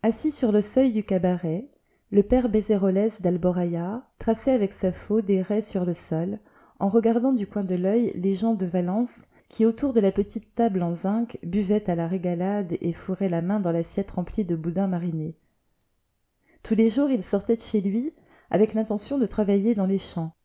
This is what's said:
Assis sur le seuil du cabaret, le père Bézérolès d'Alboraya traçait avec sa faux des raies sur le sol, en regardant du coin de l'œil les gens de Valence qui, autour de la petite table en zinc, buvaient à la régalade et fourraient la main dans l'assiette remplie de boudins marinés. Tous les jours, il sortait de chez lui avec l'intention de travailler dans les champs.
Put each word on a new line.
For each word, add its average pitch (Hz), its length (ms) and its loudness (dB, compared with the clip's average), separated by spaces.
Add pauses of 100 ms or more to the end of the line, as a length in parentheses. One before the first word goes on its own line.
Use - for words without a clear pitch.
Assis 233 280 0
sur 226 200 0
le 208 100 4
seuil 262 300 2
du 214 120 -2
cabaret, 180 640 -2 (420)
le 202 120 6
père 247 260 2
Bézérolès 202 720 2
d'Alboraya 175 840 -2 (120)
traçait 226 320 0
avec 208 220 2
sa 185 180 -2
faux 214 300 -2
des 190 200 2
raies 208 200 0
sur 180 240 -4
le 175 80 -2
sol, 175 460 -4 (400)
en 196 100 0
regardant 233 440 4
du 202 140 -2
coin 202 160 -4
de 185 120 -2
l'œil 202 400 2
les 190 200 0
gens 226 180 0
de 190 120 -2
Valence 180 460 -2 (380)
qui, - 160 2
autour 233 280 0
de 233 60 4
la 196 120 4
petite - 440 -6
table 196 280 2
en 170 100 -2
zinc, 208 480 -4
buvaient 202 480 0
à 170 60 0
la 165 120 -2
régalade 180 760 -2
et 170 120 -2
fourraient 190 360 -4
la 170 120 0
main 196 180 0
dans 180 120 0
l'assiette 170 400 -2
remplie 185 340 -4
de 170 100 -2
boudins 170 320 -2
marinés. 165 500 -4 (1300)
Tous 220 120 0
les 226 140 6
jours, 269 200 0
il 220 140 0
sortait 208 320 0
de 226 60 -16
chez 208 200 -2
lui 220 320 -2 (380)
avec 208 220 4
l'intention 220 440 -2
de 247 80 2
travailler 202 480 2
dans 202 120 0
les 190 140 0
champs. 165 340 -6 (120)